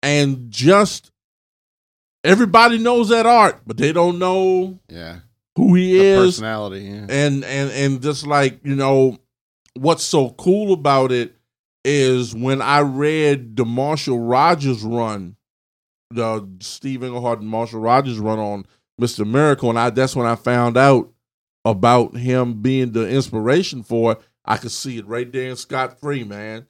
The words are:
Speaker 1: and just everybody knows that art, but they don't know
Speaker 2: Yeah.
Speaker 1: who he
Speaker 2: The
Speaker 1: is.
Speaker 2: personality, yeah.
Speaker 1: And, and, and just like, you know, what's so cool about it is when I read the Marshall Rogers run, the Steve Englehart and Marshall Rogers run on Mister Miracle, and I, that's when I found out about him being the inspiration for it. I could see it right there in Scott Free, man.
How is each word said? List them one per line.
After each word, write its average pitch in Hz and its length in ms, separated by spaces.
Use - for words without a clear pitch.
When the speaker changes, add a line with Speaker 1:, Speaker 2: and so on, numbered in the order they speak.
Speaker 1:
and 139 480
just 160 600
everybody 226 540
knows 233 320
that 226 160
art, 233 400
but 113 100
they 143 160
don't 175 260
know 185 600
Speaker 2:
Yeah. 85 320
Speaker 1:
who - 180
he 185 240
Speaker 2:
The 190 60
Speaker 1:
is. 190 320
Speaker 2:
personality, 104 500
yeah. 101 220
Speaker 1:
And, 139 360
and, 139 260
and 135 320
just 143 240
like, 143 380
you 139 100
know, 135 440
what's 151 300
so 135 260
cool 196 420
about 139 400
it 123 240
is 127 500
when 131 260
I 139 200
read 143 760
the 123 80
Marshall 131 540
Rogers 131 640
run, 110 540
the 113 380
Steve 131 440
Englehart 123 360
and 107 80
Marshall 110 320
Rogers 123 380
run 107 200
on 104 280
Mister 117 260
Miracle, 135 460
and 117 80
I, 120 120
that's 127 260
when 120 100
I 117 80
found 120 420
out 135 340
about 117 520
him 123 460
being 127 300
the 110 160
inspiration 127 720
for 113 300
it. 110 80
I 110 80
could 113 140
see 127 280
it 101 100
right 120 240
there 127 180
in 127 60
Scott 131 420
Free, 143 240
man. 107 480